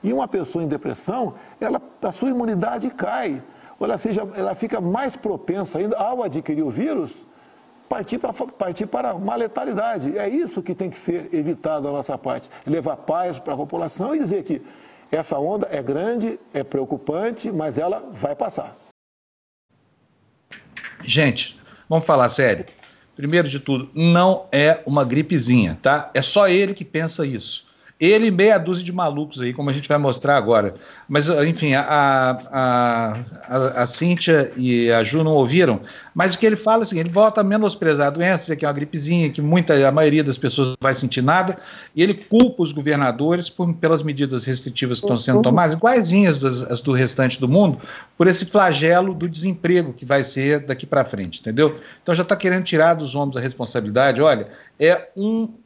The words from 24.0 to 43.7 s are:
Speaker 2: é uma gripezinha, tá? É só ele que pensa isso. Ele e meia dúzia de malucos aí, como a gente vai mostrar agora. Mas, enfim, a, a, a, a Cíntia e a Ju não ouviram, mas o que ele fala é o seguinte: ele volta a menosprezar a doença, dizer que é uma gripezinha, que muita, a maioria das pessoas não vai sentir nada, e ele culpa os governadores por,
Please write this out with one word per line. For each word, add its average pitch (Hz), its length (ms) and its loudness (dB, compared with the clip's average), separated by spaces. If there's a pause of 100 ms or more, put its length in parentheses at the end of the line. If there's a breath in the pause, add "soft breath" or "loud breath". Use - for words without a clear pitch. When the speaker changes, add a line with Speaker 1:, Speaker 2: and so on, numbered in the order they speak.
Speaker 2:
é 151 320 4
uma 139 200 2
gripezinha, 123 760 2
tá? 147 320 2
É 131 80 0
só 202 280 2
ele 196 260 2
que 185 100 -12
pensa 160 400 -6
isso. 127 400 -8 (340 soft breath)
Ele 214 280 4
e 214 40 4
meia 196 280 4
dúzia 175 260 -4
de 175 80 -8
malucos 151 480 -4
aí, 123 140 -4
como 143 160 -4
a - 20 0
gente 139 160 -6
vai 151 80 2
mostrar 143 400 2
agora. 107 380 2 (340 loud breath)
Mas, 147 220 0
enfim, 156 420 2
a, 139 100 2 (680)
a, 123 600 0 (360)
a, 127 360 0
a - 20 -2
Cíntia 165 680 2
e 120 380 2
a 113 100 4
Ju 151 220 0
não 156 80 2
ouviram, 139 480 4 (340 loud breath)
mas 180 200 0
o - 40 -10
que 226 60 0
ele 214 120 4
fala 220 260 2
é - 20 -2
o - 20 -6
seguinte: 165 200 -4
ele 170 80 -6
volta 214 260 4
a 202 40 2
menosprezar 180 640 2
a - 20 2
doença, 170 320 0
dizer 160 140 -4
que 151 100 -4
é - 20 0
uma 143 60 -2
gripezinha, 151 560 -2
que 143 100 -6
muita, 151 480 4
a - 20 6
maioria 151 320 4
das 135 140 -2
pessoas 131 320 0
não 131 100 -6
vai 135 160 0
sentir 131 280 -4
nada, 180 340 2 (380 loud breath)
e 156 80 2
ele 202 100 2
culpa 226 500 2
os 151 80 0
governadores 147 800 0
por, 170 240 -2